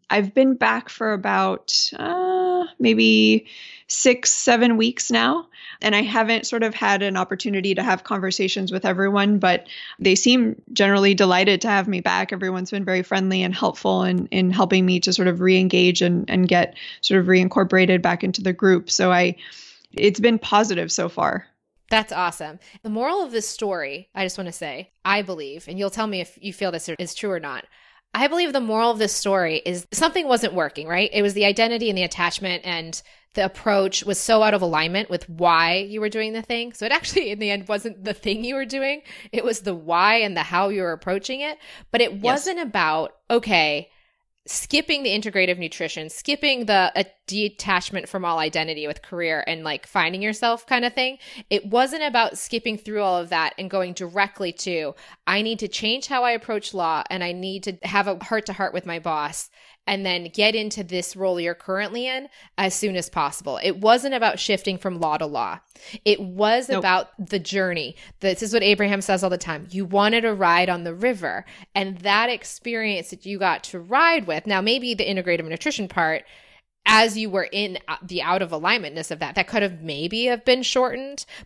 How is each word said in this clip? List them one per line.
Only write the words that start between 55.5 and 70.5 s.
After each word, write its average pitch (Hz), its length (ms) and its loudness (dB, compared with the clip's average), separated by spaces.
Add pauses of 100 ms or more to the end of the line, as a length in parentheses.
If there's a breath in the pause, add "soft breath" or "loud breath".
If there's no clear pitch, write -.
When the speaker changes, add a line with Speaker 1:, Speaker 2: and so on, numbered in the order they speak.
Speaker 2:
to 208 80 -6
change 226 400 -4
how 262 160 0
I 247 80 4
approach 220 420 -4
law, 165 380 -2
and 180 120 -6
I 175 100 -6
need 185 320 -8
to 190 180 -8
have 196 240 0
a 190 160 -4
heart-to-heart 208 500 -4
with 180 140 -6
my 170 100 -8
boss 160 540 -6 (340 soft breath)
and 196 200 -2
then 175 280 -4
get 214 220 2
into 214 280 -4
this 175 320 -6
role 185 240 -2
you're 170 160 -2
currently 208 520 -6
in 262 220 -6 (280 soft breath)
as 190 160 0
soon 196 220 -2
as 175 160 -6
possible." 143 500 -4
It 185 160 0
wasn't 240 380 4
about 226 240 0
shifting 190 400 -2
from 180 200 -6
law 156 180 0
to 160 100 -4
law. 117 320 -6 (460 loud breath)
It 208 140 4
was 208 480 0
Speaker 1:
Nope. 196 120 0
Speaker 2:
about 185 300 2 (200)
the 202 100 -2
journey. 170 560 -4 (260 loud breath)
This 190 200 0
is 214 120 -6
what 226 100 4
Abraham 202 380 4
says 190 220 0
all 190 60 2
the 180 80 -2
time. 165 320 -8
You 190 160 -6
wanted 208 400 2
a 220 80 2
ride 180 360 4